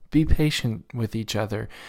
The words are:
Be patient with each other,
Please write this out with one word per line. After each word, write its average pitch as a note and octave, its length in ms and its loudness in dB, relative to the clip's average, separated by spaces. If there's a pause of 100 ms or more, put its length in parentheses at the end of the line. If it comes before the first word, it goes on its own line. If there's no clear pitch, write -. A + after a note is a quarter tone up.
(100)
Be D3+ 140 4
patient D3+ 680 2
with A#2 200 -4
each A2+ 220 -4
other, G#2 320 -2 (200)